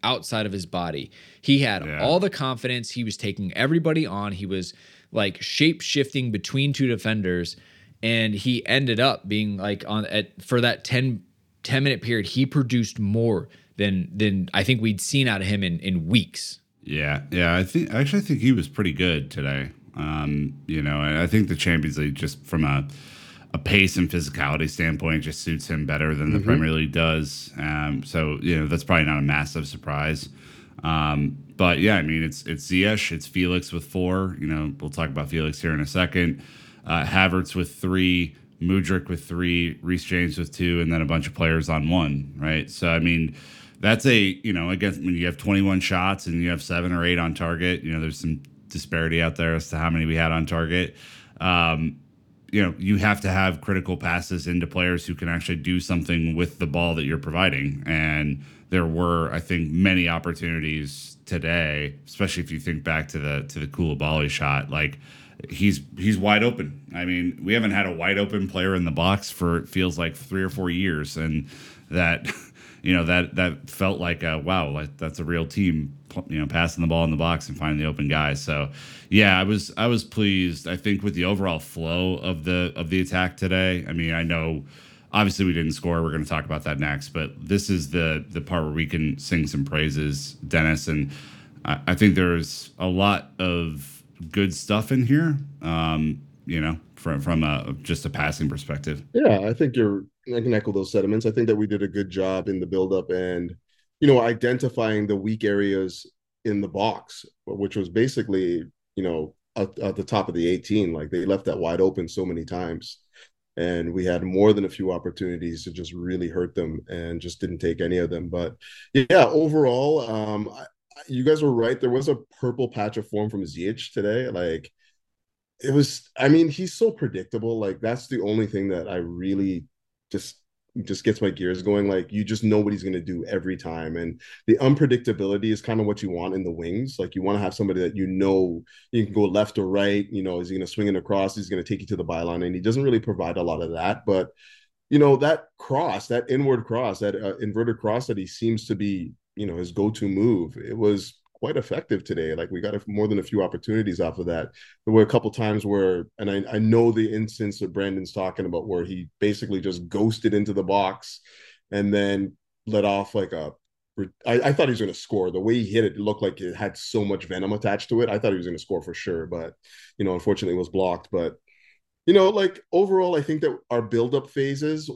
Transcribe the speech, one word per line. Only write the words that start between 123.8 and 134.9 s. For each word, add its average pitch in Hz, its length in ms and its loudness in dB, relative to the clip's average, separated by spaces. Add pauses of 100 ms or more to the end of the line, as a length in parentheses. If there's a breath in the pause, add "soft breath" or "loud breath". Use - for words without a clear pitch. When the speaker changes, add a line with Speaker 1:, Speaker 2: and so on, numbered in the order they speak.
Speaker 3:
today. 110 360 0
Like, 85 420 -4 (920)
it 135 120 0
was, - 440 2
I 135 120 4
mean, 160 200 8
he's 180 240 -6
so 226 180 2
predictable. 113 680 -4
Like, 98 220 -4
that's 120 260 -4
the 117 140 -4
only 107 260 2
thing 98 220 -2
that 87 180 -2
I 90 100 -6
really 90 680 -2 (460)
just, - 240 -8 (480)
just - 200 -6
gets 107 180 2
my 101 80 2
gears 90 320 -4
going. 101 280 2
Like, 92 220 0
you 104 120 -2
just 107 200 -4
know 107 160 4
what 104 140 2
he's 90 100 -6
gonna 92 180 -4
do 85 240 -6
every 90 320 -4
time. 82 400 -6
And 82 240 -6 (260 loud breath)
the 110 100 8
unpredictability 120 920 2